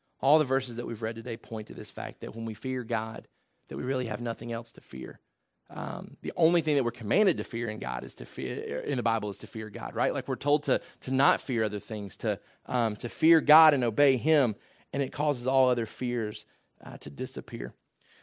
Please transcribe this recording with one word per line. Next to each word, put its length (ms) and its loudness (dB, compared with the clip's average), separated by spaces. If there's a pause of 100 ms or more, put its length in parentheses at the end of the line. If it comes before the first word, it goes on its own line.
(200)
All 180 6
the 60 2
verses 320 0
that 100 -6
we've 160 -8
read 140 -4
today 200 -8
point 320 -8
to 60 -12
this 160 -12
fact 300 -8
that 140 -8
when 100 -6
we 100 -6
fear 300 -6
God, 420 -4 (420)
that 80 -8
we 80 -6
really 220 -2
have 140 -6
nothing 320 -6
else 200 -8
to 80 -20
fear. 380 -12 (500)
Um, 520 -8
the 160 -6
only 240 4
thing 160 2
that 80 2
we're 60 0
commanded 480 2
to 60 -2
fear 260 -6
in 80 -8
God 260 -6
is 120 -12
to 100 -12
fear, 540 -6
in 180 -2
the 40 0
Bible 280 0
is 80 -8
to 80 -14
fear 240 -10
God, 240 -10
right? 180 2
Like, 160 -4
we're 80 -2
told 280 2
to, 180 2 (180)
to 100 -8
not 300 4
fear 240 0
other 160 -2
things, 380 -8
to, 200 -2 (280)
um, 300 0
to 120 -6
fear 320 4
God 320 8
and 100 2
obey 360 4
Him, 360 4 (380)
and 100 0
it 100 -4
causes 340 -2
all 240 4
other 160 0
fears, 580 -4 (400)
uh, 140 -12
to 100 -12
disappear. 640 -8 (500)